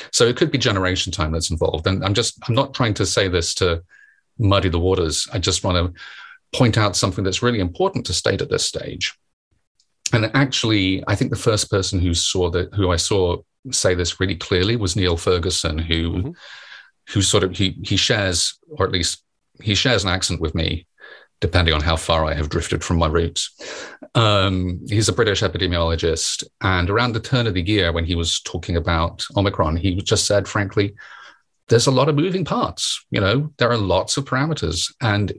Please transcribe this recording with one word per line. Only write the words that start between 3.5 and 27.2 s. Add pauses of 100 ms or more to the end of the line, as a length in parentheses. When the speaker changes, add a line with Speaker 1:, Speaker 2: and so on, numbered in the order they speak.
Speaker 1:
to (560)
muddy
the
waters.
I
just
wanna (600)
point
out
something
that's
really
important
to
state
at
this
stage. (1000)
And
actually,
I
think
the
first
person
who
saw
that,
who
I
saw (340)
say
this
really
clearly
was
Neil
Ferguson,
who,
Speaker 2:
Mm-hmm. (760)
Speaker 1:
who
sort
of,
he,
he
shares, (120)
or
at
least (380)
he
shares
an
accent
with
me, (540)
depending
on
how
far
I
have
drifted
from
my
roots. (640)
Um,
he's
a
British
epidemiologist, (180)
and
around
the
turn